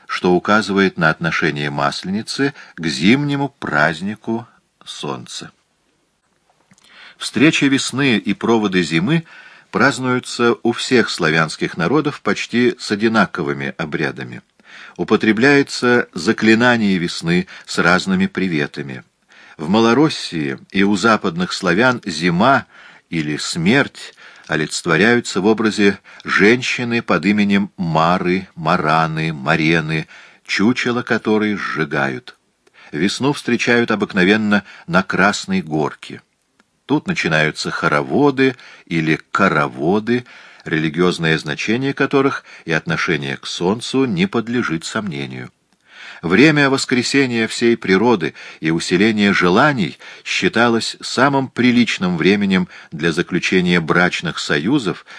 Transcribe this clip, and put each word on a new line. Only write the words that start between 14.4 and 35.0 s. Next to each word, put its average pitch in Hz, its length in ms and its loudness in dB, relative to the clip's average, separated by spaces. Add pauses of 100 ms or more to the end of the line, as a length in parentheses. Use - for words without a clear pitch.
Употребляется 120 1160 2
заклинание 110 840 2
весны 85 500 -2 (200)
с - 100 -8
разными 92 480 2
приветами. 71 800 -4 (520)
В 80 140 -8
Малороссии 110 880 2 (140)
и 95 100 0
у 101 140 4
западных 92 580 0
славян 110 500 0
зима 90 640 0 (460)
или 76 260 -4
смерть - 800 -2 (320)
олицетворяются 87 920 0
в 92 40 2
образе 104 540 2 (240)
женщины 117 800 0
под 87 220 0
именем 101 520 2
Мары, 90 760 0
Мараны, 80 760 0
Марены, 78 760 0 (360)
чучело 120 600 -2
которой 107 520 0
сжигают. 71 800 -4 (560)
Весну 104 400 0
встречают 120 600 0
обыкновенно 104 720 2 (240)
на 90 160 0